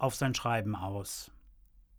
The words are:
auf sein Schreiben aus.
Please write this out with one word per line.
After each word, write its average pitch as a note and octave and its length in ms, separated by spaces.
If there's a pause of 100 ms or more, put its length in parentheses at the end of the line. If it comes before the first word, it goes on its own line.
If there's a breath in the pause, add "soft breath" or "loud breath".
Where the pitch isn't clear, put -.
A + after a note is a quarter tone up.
auf C3 160
sein C3 180
Schreiben A2 400
aus. G2 560 (680)